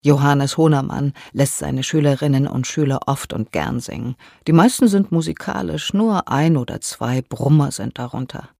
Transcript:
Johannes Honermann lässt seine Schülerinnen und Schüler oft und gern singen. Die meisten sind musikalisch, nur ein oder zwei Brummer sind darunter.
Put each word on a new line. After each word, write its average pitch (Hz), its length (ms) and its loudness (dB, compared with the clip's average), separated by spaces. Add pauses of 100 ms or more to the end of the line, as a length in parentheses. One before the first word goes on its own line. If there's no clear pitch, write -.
Johannes 139 540 2
Honermann 143 560 2 (200)
lässt - 260 0
seine 135 240 -4
Schülerinnen 143 640 2
und 127 200 -4
Schüler 139 400 -2
oft - 260 -4
und 110 200 -6
gern - 280 -2
singen. 120 360 -10 (300)
Die 160 60 2
meisten 214 340 6
sind 196 260 2
musikalisch, 160 840 -4
nur 208 340 0
ein 156 280 4
oder 123 240 -4
zwei 123 420 -4
Brummer 139 500 2
sind - 260 -10
darunter. 123 600 -10